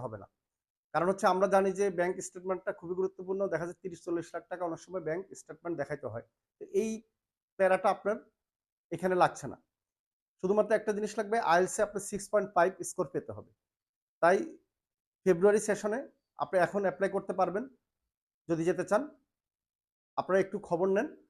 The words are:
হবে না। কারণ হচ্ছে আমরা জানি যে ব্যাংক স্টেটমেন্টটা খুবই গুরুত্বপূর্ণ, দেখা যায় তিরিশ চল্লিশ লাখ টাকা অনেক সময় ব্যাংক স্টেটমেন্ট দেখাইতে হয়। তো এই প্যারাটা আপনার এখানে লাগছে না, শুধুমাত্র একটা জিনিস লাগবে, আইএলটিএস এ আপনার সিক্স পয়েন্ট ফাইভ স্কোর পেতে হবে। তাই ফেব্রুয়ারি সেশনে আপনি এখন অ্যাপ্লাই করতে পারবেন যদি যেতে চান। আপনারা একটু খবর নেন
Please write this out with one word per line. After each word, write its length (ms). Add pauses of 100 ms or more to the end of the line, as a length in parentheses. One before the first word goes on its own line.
হবে 180
না। 40 (680)
কারণ 160
হচ্ছে 220
আমরা 220
জানি 160 (100)
যে 60 (120)
ব্যাংক 160 (120)
স্টেটমেন্টটা 520
খুবই 200
গুরুত্বপূর্ণ, 420 (120)
দেখা 160
যায় 140
তিরিশ 240
চল্লিশ 280
লাখ 160
টাকা 180
অনেক 160
সময় 240
ব্যাংক 140 (180)
স্টেটমেন্ট 400
দেখাইতে 320
হয়। 120 (340)
তো 40 (180)
এই 100 (680)
প্যারাটা 360
আপনার 220 (800)
এখানে 280
লাগছে 300
না, 60 (840)
শুধুমাত্র 360
একটা 180
জিনিস 220
লাগবে, 180 (160)
আইএলটিএস 280
এ 60
আপনার 240
সিক্স 220
পয়েন্ট 240
ফাইভ 140 (200)
স্কোর 240
পেতে 220
হবে। 140 (720)
তাই 160 (840)
ফেব্রুয়ারি 420
সেশনে 340 (420)
আপনি 140 (100)
এখন 200
অ্যাপ্লাই 300
করতে 240
পারবেন 240 (840)
যদি 200
যেতে 220
চান। 120 (1160)
আপনারা 240
একটু 120 (120)
খবর 280
নেন 120 (220)